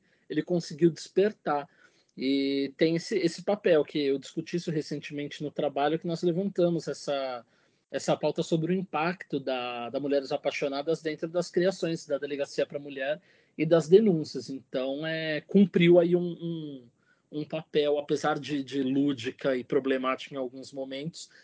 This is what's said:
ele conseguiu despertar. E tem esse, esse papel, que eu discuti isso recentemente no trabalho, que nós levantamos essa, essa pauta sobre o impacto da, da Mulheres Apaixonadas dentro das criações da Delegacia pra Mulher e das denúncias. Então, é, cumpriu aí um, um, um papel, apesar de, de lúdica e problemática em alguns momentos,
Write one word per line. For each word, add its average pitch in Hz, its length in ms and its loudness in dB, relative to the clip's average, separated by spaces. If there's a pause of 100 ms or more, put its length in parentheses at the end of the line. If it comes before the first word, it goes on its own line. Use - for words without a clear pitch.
(300)
ele 151 120 -2
conseguiu 165 500 2
despertar. 156 760 -2 (500)
E 139 600 -2
tem 165 180 4
esse, 180 220 -2
esse 170 260 -2
papel, 180 400 4
que - 160 -6
eu 139 180 2
discuti 156 380 -8
isso 175 160 -4
recentemente 147 720 -8
no 143 80 -6
trabalho, 147 480 0
que - 80 -8
nós 165 160 -4
levantamos 175 640 0
essa, 135 580 -6 (460)
essa 139 240 0
pauta 156 280 -2
sobre 165 280 0
o 185 40 2
impacto 170 640 -4
da, 123 480 -4
da 135 100 -4
Mulheres 139 320 0
Apaixonadas 143 680 -2
dentro 160 260 -6
das 165 240 -4
criações 175 540 0
da 143 120 -2
Delegacia 139 480 -4
pra 151 140 -6
Mulher 143 420 -6 (360)
e 151 80 -2
das 160 240 4
denúncias. 170 600 4
Então, 135 560 -6
é, 160 360 -4
cumpriu 175 580 8
aí 170 160 6
um, 175 60 2
um, 160 640 -6 (540)
um 147 40 -8
papel, 151 520 0
apesar 147 420 0
de, 139 240 -4
de 135 180 -2
lúdica 135 760 0
e 120 80 -6
problemática 131 680 -2
em 139 40 -10
alguns 131 340 -8
momentos, 135 580 -10 (140)